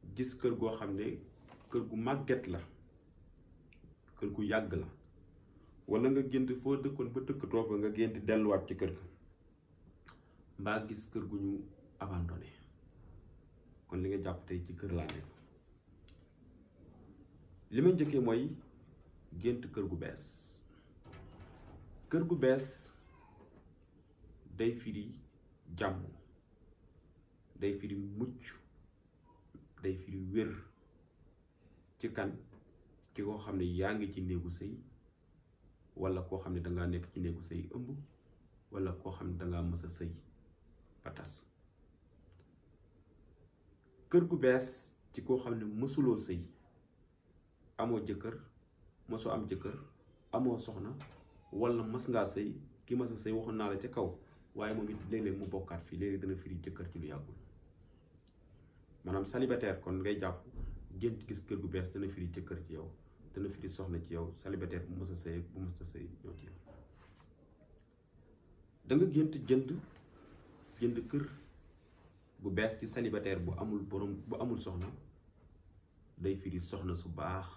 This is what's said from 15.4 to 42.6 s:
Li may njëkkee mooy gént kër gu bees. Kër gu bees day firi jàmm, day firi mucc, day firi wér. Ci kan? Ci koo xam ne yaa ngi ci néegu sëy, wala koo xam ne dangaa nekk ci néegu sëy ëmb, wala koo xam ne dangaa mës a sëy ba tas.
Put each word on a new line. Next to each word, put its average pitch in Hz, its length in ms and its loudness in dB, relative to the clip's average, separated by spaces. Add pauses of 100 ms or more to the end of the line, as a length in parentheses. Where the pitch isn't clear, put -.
Li 113 120 4
may 180 100 10
njëkkee 147 280 6
mooy 117 300 4 (880)
gént 120 220 2 (100)
kër 101 160 0
gu 87 80 -2
bees. - 300 -6 (1800)
Kër 170 140 6
gu 170 120 4
bees 131 300 6 (1900)
day 113 180 4
firi 104 360 -4 (680)
jàmm, 95 280 0 (1500)
day 101 160 4
firi 101 220 -4
mucc, 104 560 -4 (1300)
day 95 140 0
firi 95 240 -6 (120)
wér. 110 200 4 (1500)
Ci - 140 -4
kan? 98 180 -2 (840)
Ci 104 80 -2
koo 104 160 -2
xam 101 200 -4
ne 90 60 4
yaa 92 300 4
ngi 104 180 0
ci - 100 -4
néegu 87 280 0
sëy, 104 260 -6 (1200)
wala 90 260 2
koo 92 160 -2
xam 90 160 -4
ne 87 60 0
dangaa 87 260 0
nekk 87 240 0
ci - 100 -4
néegu 85 220 -2
sëy 87 320 -4
ëmb, 123 160 -4 (800)
wala 95 220 0
koo 87 180 -6
xam 90 220 -4
ne 87 40 -2
dangaa 87 260 0
mës 85 220 0
a 82 60 -6
sëy 85 220 -6 (920)
ba - 80 -10
tas. - 320 -12 (2750)